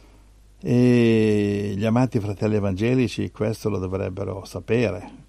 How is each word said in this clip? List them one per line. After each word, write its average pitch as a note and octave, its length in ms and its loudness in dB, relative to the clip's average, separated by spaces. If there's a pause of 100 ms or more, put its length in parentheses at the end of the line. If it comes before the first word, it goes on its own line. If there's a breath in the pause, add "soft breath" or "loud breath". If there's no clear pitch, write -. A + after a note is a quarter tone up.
(640 soft breath)
E G#2+ 1120 4
gli G2 100 -2
amati A#2+ 360 0
fratelli G#2 340 -2
evangelici G#2 760 -2
questo A2 360 -6
lo G2+ 100 -2
dovrebbero F#2+ 680 -6
sapere, G2+ 840 -4